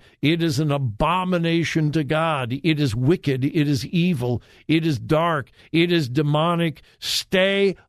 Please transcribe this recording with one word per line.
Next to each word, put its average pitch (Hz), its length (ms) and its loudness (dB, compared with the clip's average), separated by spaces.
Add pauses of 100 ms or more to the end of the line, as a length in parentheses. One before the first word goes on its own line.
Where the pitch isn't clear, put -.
(220)
It 160 220 0
is 147 160 0
an 156 100 0
abomination 160 1200 0
to 160 100 0
God. 147 580 -2
It 160 180 0
is 135 140 0
wicked. 131 520 0
It 147 220 0
is 143 200 0
evil. 131 560 0 (240)
It 160 180 0
is 147 140 0
dark. 156 500 0 (220)
It 170 220 2
is 156 160 0
demonic. 156 720 0 (180)
Stay 196 760 0 (120)